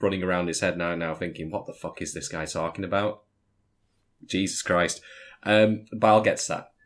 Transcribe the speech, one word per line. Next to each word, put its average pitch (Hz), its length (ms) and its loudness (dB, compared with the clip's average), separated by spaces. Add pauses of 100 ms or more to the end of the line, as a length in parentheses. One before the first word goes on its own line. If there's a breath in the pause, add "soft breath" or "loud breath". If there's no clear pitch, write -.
running 98 220 0
around 90 260 0
his 82 120 -2
head 90 180 0
now, 87 160 -2
now 82 200 -4
thinking, 80 360 -8
"What 98 160 -6
the - 60 -14
fuck - 300 -10
is 80 120 -8
this 85 140 -10
guy 80 180 -6
talking 82 380 -4
about?" 98 380 -2 (1000)
Jesus 95 380 -2
Christ. 87 380 0 (420 loud breath)
Um, 107 500 4
but 110 160 2
I'll 107 140 8
get 104 160 2
to - 100 -6
that. - 240 -6 (140)